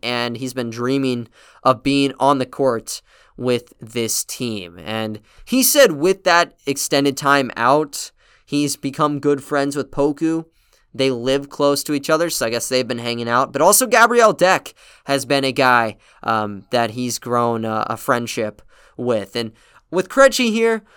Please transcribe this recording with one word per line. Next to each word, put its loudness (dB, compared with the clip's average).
and -4
he's -8
been -6
dreaming -2
of 0
being 2
on 2
the -2
court -4
with -4
this -6
team. -10
And -6
he 0
said 4
with 0
that 2
extended 0
time 0
out, 0
he's -2
become -2
good 0
friends -4
with -8
Poku. -2
They 0
live -2
close 0
to -2
each -4
other, 2
so -4
I -2
guess -4
they've 0
been -6
hanging -6
out. 0
But -2
also 4
Gabriel 4
Deck 2
has -2
been 0
a 0
guy, 2
um, -2
that 0
he's -6
grown, 0
uh, -4
a -4
friendship -4
with. -2
And -6
with -2
Krejci 4
here, 0